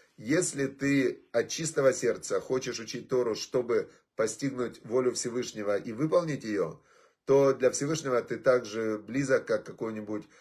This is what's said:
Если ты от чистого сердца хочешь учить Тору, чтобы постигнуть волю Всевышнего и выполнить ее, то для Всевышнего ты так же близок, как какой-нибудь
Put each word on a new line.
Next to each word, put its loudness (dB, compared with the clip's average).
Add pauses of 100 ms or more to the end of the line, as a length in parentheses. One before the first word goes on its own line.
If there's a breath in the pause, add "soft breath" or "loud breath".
(160 soft breath)
Если -2
ты 0
от 2
чистого 2
сердца -2
хочешь -4
учить -10
Тору, 0
чтобы -2 (240 loud breath)
постигнуть -4
волю 2
Всевышнего -2
и -4
выполнить 0
ее, -2 (460 soft breath)
то 6
для 2
Всевышнего -2
ты -6
так 4
же -4
близок, 0
как 0
какой-нибудь -8 (120)